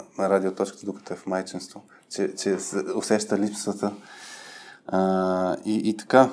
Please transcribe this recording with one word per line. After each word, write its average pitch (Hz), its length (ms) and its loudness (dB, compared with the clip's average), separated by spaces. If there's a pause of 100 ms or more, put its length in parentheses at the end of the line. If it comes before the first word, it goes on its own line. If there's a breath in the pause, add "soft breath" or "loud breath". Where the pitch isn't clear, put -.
(180)
на - 120 2
радиоточката, 98 560 0
докато 98 260 -8
е 87 40 -8
в - 100 -18
майчинство, 92 560 -6 (280 soft breath)
че, - 240 -2
че 95 240 0
се - 180 -6 (200)
усеща 104 420 0
липсата. 101 540 -2 (920 loud breath)
А, 92 800 2
и, 107 100 0 (160)
и 104 60 -2
така. 131 360 8